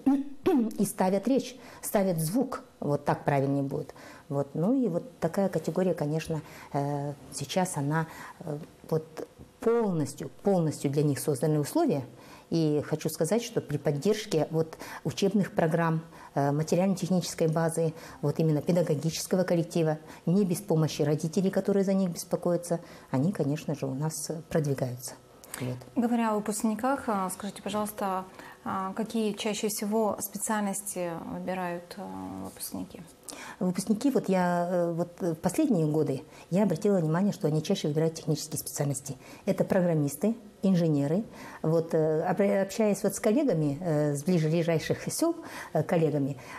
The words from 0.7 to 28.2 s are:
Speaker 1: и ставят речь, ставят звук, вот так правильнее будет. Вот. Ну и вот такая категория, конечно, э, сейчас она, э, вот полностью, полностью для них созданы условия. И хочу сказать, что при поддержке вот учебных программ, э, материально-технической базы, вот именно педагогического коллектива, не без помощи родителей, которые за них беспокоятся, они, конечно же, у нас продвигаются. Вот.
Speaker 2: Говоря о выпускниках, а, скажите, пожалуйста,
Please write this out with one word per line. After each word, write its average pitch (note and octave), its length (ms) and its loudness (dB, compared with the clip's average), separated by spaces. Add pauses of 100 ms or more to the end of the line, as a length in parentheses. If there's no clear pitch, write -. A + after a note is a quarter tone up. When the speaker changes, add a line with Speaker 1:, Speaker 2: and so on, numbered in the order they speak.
Speaker 1:
и G#3 60 4
ставят G3 420 2
речь, B3+ 300 2 (260)
ставят F#3+ 380 2
звук, A#3 420 0 (160)
вот C#3+ 260 0
так - 200 0
правильнее C#3 400 2
будет. C#3+ 280 -6 (360)
Вот. C#3 260 -2
Ну F3 180 2
и C4 140 2
вот E3 320 -4
такая F#3 300 2
категория, F3+ 460 0
конечно, D#3 480 -2 (300)
э, C#3+ 400 -2 (200)
сейчас F3+ 440 -2
она, D3+ 300 0 (340)
э, D3+ 180 -8 (300)
вот - 400 -4 (320)
полностью, F#3+ 680 0 (120)
полностью E3 480 2
для C#3+ 120 2
них D3 160 2
созданы D3+ 400 2
условия. D3+ 460 2 (460)
И D3+ 360 2
хочу D#3 220 -2
сказать, F#3 340 0
что - 180 -4
при D3 180 -4
поддержке D#3+ 720 0
вот D#3+ 280 -2 (240)
учебных G3 500 0
программ, E3 500 2 (320)
э, C#3+ 180 4
материально-технической F3 960 2
базы, E3 440 0 (300)
вот D3 160 0
именно D#3+ 240 4
педагогического E3 800 2
коллектива, E3 560 2 (260)
не F#3+ 200 4
без E3+ 140 0
помощи D#3 440 2
родителей, D#3+ 480 2
которые G3 320 2
за G3 120 2
них G3 160 2
беспокоятся, E3+ 680 -2 (320)
они, C#3+ 220 2
конечно D3+ 420 -2
же, C#3 120 -6
у C3+ 80 -4
нас D#3 360 -4 (180)
продвигаются. C3+ 640 -2 (440)
Вот. B2+ 200 -6 (180)
Speaker 2:
Говоря A#3 360 2
о - 20 0
выпускниках, G#3+ 720 0
а, G3 240 0
скажите, - 320 -10
пожалуйста, G3+ 640 -4 (360)